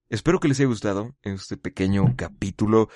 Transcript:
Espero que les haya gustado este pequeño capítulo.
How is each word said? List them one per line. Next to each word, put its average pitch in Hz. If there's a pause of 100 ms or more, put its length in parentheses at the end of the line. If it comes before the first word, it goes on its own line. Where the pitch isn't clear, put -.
Espero 127
que 165
les 135
haya 139
gustado 107
este 98
pequeño 98
capítulo. 104